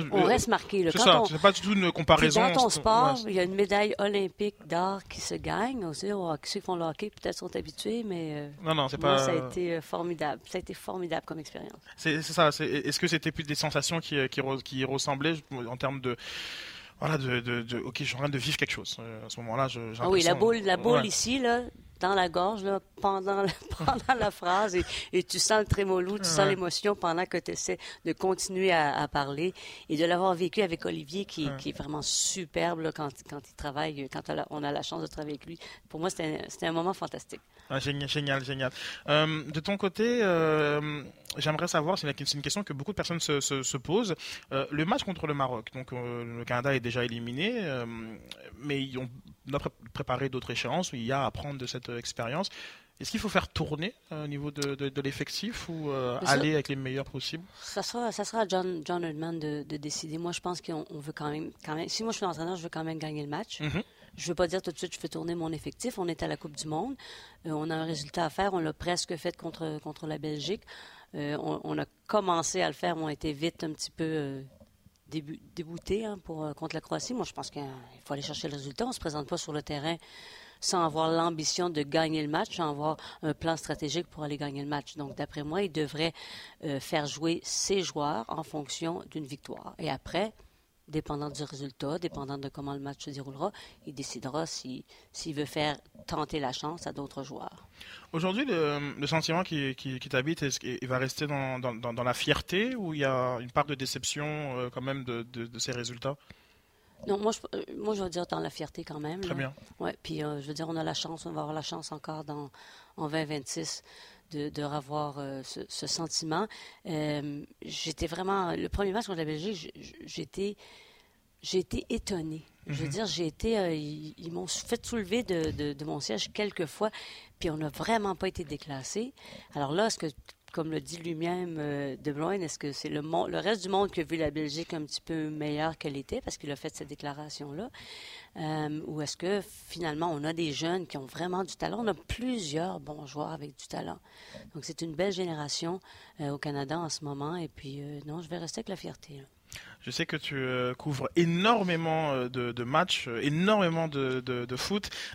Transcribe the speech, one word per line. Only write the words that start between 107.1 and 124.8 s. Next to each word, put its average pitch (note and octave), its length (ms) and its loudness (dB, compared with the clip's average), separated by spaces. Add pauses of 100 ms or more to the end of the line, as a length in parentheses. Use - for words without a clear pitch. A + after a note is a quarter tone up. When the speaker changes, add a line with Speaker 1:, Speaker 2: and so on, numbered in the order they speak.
Speaker 2:
moi G#3+ 160 2
je, - 60 -6 (180)
euh, - 60 -4 (140)
moi, G#3 180 0
je G3 80 0
veux F#3 60 -2
dire F3 180 -2
dans D#3+ 120 -4
la E3 100 -2
fierté D#3+ 360 -10
quand D3+ 160 -10
même, D#3+ 180 -6
Speaker 1:
Très F3+ 120 -4
Speaker 2:
là. C#3 40 -4
Speaker 1:
bien. C3+ 180 -4 (260)
Speaker 2:
Ouais, - 240 -4
puis, D#3 200 -4
euh, D3 180 -4
je C3+ 60 -12
veux D3+ 60 -6
dire, D#3+ 160 -6
on E3 80 -4
a D#3+ 80 0
la D#3+ 80 0
chance, D#3+ 320 -6
on E3 80 -8
va D#3 80 -2
avoir D3+ 120 -4
la D#3 80 -4
chance D#3+ 300 -8
encore D#3 320 -8
dans, D3 260 -8 (460)
en D#3 120 -2
vingt D#3 180 0
vingt-six D3+ 580 -6 (480)
de, D3 160 -4
de D3+ 160 -6
revoir, D3 540 -2
euh, C#3 260 -6
ce, - 240 -10
ce - 180 -8
sentiment. E3 640 0 (380)
Euh, D3 580 -2 (180)
j'étais D#3 460 -4
vraiment, F#3 480 0
le - 140 -2
premier F#3+ 240 2
match A#3 140 0
contre F#3 100 -4
la D#3+ 80 0
Belgique, D#3 300 -2
j-, D#3+ 200 -10
j-, - 200 -16 (100)
j'étais, G3 500 -4 (840)
j'ai - 180 2
été - 300 0
étonnée. E3 560 -2 (220)
Je C#3+ 80 -2
veux C3 100 -2
Speaker 1:
Mhm. C#3 60 -2
Speaker 2:
dire, G#3 140 0
j'ai E3 220 0
été, A3 320 2
euh, F3 160 4
ils, D3+ 420 -6
ils E3 140 -8
m'ont F3 160 -4
fait - 380 -2